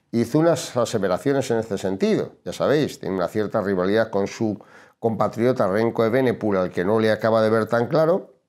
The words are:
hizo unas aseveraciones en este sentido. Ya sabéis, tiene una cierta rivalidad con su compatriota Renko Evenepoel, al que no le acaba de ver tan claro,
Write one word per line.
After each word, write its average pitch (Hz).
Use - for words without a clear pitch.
hizo 117
unas 165
aseveraciones 113
en 113
este 104
sentido. 101
Ya 87
sabéis, 113
tiene 90
una 90
cierta 107
rivalidad 98
con 98
su 104
compatriota 113
Renko 113
Evenepoel, 110
al 90
que 90
no 110
le 110
acaba 110
de 110
ver 110
tan 117
claro, 160